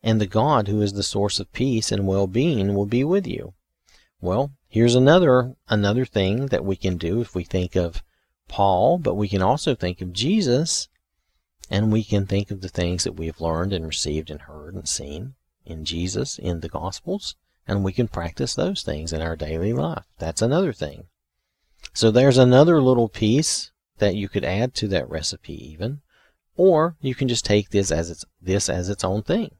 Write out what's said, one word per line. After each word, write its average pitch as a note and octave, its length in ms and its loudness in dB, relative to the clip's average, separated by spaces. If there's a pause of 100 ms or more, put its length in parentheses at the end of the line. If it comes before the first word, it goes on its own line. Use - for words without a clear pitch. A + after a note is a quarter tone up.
and A2 160 2
the G#2 80 0
God A2+ 400 2
who G#2 140 0
is G2+ 120 0
the G2+ 80 -4
source G2+ 380 -2
of - 140 -12
peace A#2 400 0
and G2+ 120 -2
well-being G2 680 0
will G2+ 120 0
be A#2+ 200 0
with F#3 200 0
you." - 280 -10 (680)
Well, A2 320 0 (160)
here's A#2 280 4
another, C3 600 4 (140)
another G#2 360 2
thing G#2+ 420 0
that A2+ 180 -2
we F#2+ 100 -2
can F#2 220 -4
do E2+ 240 -2
if - 120 -8
we F2+ 120 -4
think F2+ 320 -2
of F2 260 -2 (460)
Paul, G2+ 480 2
but D3 180 -2
we G2+ 140 -2
can G2 120 0
also B2 340 0
think F2+ 260 -6
of F2+ 100 -8
Jesus, D3 800 0 (800)
and G#2+ 200 0
we A2 140 2
can G2+ 220 0
think G2+ 260 -2
of G2 80 -10
the F#2 80 -12
things F2 380 -2
that - 100 -6
we E2 120 -6
have D#2 120 -10
learned E2 320 -2
and E2 160 -6
received D#2 420 -6
and D2 120 -12
heard D#2 320 -18
and F#2 160 -10
seen D#2+ 460 -8 (300)
in D#2+ 200 -12
Jesus, F2 520 -6
in F2 220 -4
the D#2+ 80 -10
Gospels, - 680 -8 (300)
and G2+ 160 -2
we F#2+ 100 -2
can A#2+ 140 0
practice F#2 480 -6
those F3 280 -4
things D#2+ 300 -6
in D#2+ 80 -4
our E2 140 -4
daily D#2+ 380 -4
life. D3+ 300 -4 (160)
That's E2 220 -4
another C#3+ 320 0
thing. D2 320 -10 (880)
So A2+ 180 4
there's B2+ 260 6
another C#3 440 8
little B2 280 4
piece - 600 0 (260)
that G2+ 180 0
you G2+ 120 -4
could - 160 -4
add A#2+ 320 -2
to A2 140 -4
that D#2+ 200 -2
recipe - 440 -8 (180)
even, A2 300 -6 (540)
or E3+ 460 4
you C3 140 -2
can C3+ 120 0
just A#2+ 180 -2
take G#2 240 2
this G2 220 0
as E2 180 -2
its, - 160 -14 (160)
this F#2 280 0
as F2+ 200 -2
its G2+ 140 -6
own G2 200 -2
thing. G3+ 360 -2